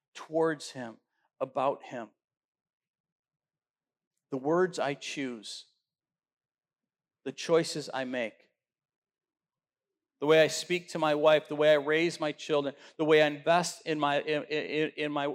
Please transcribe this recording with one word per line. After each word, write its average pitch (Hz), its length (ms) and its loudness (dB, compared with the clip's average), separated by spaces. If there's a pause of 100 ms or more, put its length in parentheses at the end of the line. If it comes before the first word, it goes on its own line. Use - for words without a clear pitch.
(120)
towards 160 580 -2
him, 117 260 -12 (440)
about 135 440 -4
him. 117 240 -12 (2250)
The 139 60 -4
words 175 420 0
I 139 140 -2
choose, 127 720 -10 (1600)
the 135 60 -10
choices 160 640 -2
I 131 100 -4
make, 123 300 -4 (1800)
the 143 80 -4
way 160 160 8
I 151 60 4
speak 175 400 -6
to 175 100 -6
my 156 160 2
wife, 151 340 4
the 151 60 -8
way 151 160 4
I 151 60 8
raise 156 420 0
my 151 140 -4
children, 143 420 -2 (240)
the 160 60 0
way 151 180 8
I 151 60 4
invest 165 580 0
in 156 140 -2
my, 143 200 2
in, 151 240 -2
in, 147 520 -4
in 151 160 -4
my, 147 220 -2